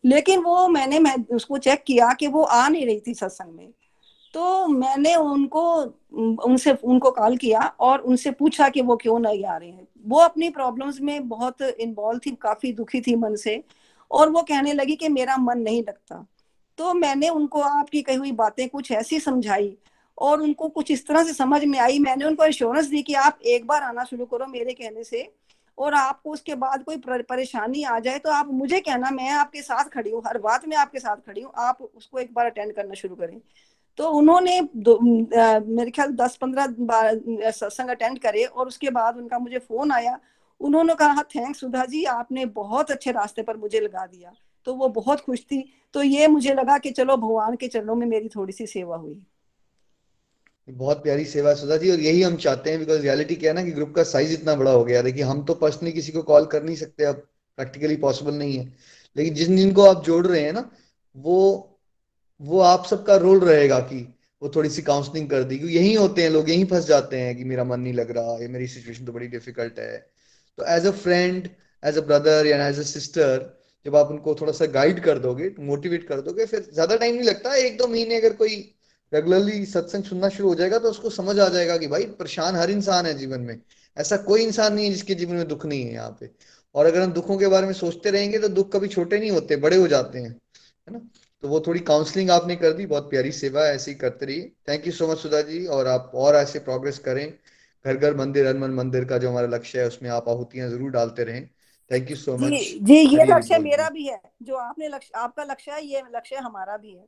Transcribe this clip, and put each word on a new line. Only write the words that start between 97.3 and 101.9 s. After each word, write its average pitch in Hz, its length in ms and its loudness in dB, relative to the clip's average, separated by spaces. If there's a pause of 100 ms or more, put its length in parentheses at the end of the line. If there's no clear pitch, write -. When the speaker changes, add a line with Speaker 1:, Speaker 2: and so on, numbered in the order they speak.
Speaker 2:
घर 135 100 0
घर 147 200 2
मंदिर, 139 300 2
हर 131 100 0
मन 135 140 -4
मंदिर 127 340 -2
का 127 140 -2
जो 123 120 -2
हमारा 123 160 -2
लक्ष्य 120 340 -6
है 123 60 0
उसमें 120 240 -8
आप 117 180 -4
आहुतियां 123 420 -6
जरूर 127 200 -8
डालते 117 340 -2
रहें। 117 240 -10 (440)